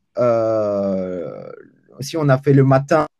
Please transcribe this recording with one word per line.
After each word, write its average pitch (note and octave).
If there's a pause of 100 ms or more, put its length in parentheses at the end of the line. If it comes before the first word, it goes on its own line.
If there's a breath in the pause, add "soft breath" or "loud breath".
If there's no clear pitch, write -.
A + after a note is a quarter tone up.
(180)
euh, G2 (500)
si C#3
on D3+
a C3
fait C#3+
le C#3
matin C#3 (140)